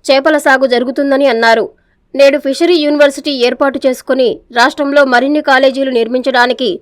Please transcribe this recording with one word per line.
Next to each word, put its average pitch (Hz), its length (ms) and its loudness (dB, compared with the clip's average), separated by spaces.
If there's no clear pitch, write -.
చేపల 285 280 2
సాగు 269 280 2
జరుగుతుందని 269 600 -2
అన్నారు. 226 420 0
నేడు 277 240 4
ఫిషరీ 294 360 0
యూనివర్సిటీ 294 560 0
ఏర్పాటు 254 560 -2
చేసుకుని 254 540 -2
రాష్ట్రంలో 277 480 0
మరిన్ని 269 360 0
కాలేజీలు 269 500 0
నిర్మించడానికి 247 920 -2